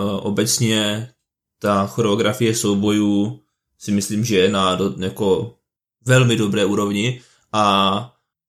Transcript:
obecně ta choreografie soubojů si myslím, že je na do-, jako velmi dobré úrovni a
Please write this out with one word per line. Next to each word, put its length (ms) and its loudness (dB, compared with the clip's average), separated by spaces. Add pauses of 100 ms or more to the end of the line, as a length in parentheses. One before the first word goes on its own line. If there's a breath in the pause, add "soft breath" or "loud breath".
(200)
obecně 880 -2 (500)
ta 280 0
choreografie 680 0
soubojů 840 0 (380)
si 140 -6
myslím, 320 -2
že 140 0
je 120 4
na 260 0
do-, 180 -2 (100)
jako 500 -2 (520)
velmi 300 4
dobré 280 0
úrovni 560 -2 (320 loud breath)
a 640 2 (340)